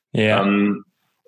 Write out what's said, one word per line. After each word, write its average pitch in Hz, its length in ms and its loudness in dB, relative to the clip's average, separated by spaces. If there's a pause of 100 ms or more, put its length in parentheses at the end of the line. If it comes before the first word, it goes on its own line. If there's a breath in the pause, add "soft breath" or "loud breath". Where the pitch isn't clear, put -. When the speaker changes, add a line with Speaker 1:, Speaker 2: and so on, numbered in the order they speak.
(120)
Speaker 1:
Ja. 107 300 0
Speaker 2:
Ähm, 101 420 -2 (440)